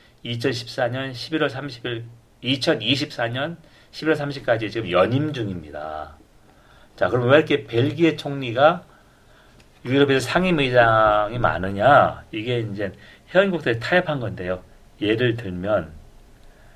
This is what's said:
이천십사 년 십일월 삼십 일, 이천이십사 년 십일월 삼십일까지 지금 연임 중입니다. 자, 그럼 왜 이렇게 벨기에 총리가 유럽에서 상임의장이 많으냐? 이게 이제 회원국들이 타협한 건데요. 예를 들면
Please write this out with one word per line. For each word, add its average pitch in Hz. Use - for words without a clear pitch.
이천십사 120
년 131
십일월 151
삼십 135
일, 117
이천이십사 131
년 139
십일월 156
삼십일까지 131
지금 98
연임 117
중입니다. 78
자, 92
그럼 123
왜 139
이렇게 151
벨기에 151
총리가 139
유럽에서 135
상임의장이 117
많으냐? 98
이게 117
이제 101
회원국들이 165
타협한 156
건데요. 92
예를 113
들면 92